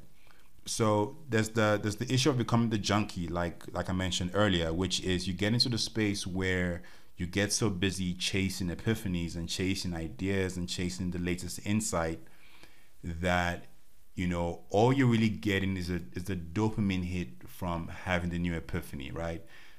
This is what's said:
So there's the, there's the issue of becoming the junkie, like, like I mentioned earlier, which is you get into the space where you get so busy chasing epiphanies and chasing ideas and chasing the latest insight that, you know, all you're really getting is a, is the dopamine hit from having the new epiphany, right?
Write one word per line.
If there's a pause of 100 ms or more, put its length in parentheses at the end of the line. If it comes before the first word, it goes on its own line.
(640)
So (120)
there's
the,
there's
the
issue
of
becoming
the
junkie,
like,
like
I
mentioned
earlier,
which
is
you
get
into
the
space
where (340)
you
get
so
busy
chasing
epiphanies
and
chasing
ideas
and
chasing
the
latest
insight (840)
that, (480)
you
know,
all
you're
really
getting
is
a, (140)
is
the
dopamine
hit
from
having
the
new
epiphany,
right? (340)